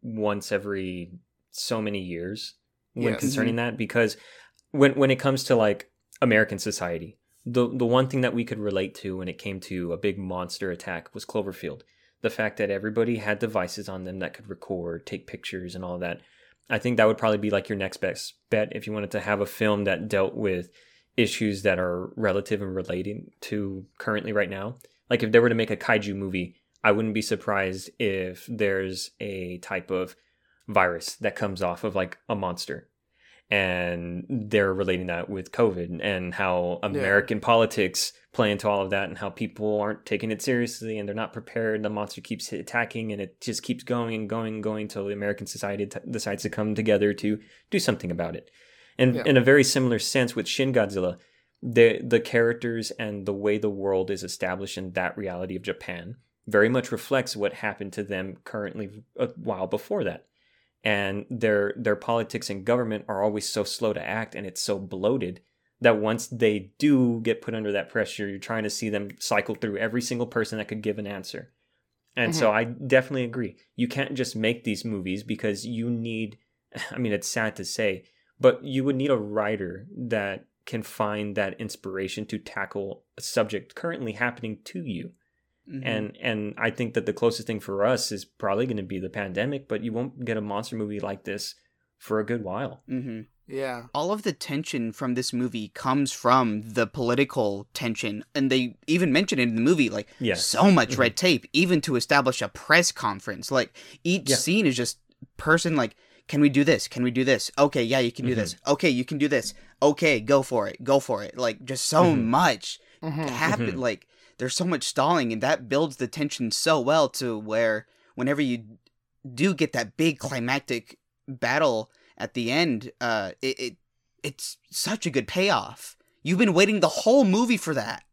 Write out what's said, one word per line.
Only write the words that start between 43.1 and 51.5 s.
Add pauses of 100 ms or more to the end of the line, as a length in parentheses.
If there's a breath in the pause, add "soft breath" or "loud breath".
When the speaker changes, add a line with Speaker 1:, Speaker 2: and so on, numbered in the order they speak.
Speaker 1:
and
it
just
keeps
going
and
going
and
going
till
the
American
society
t-, (100)
decides
to
come
together
to (300 soft breath)
do
something
about
it. (440 soft breath)
And
Speaker 2:
Yeah.
Speaker 1:
in
a
very
similar
sense
with
Shin
Godzilla, (420 soft breath)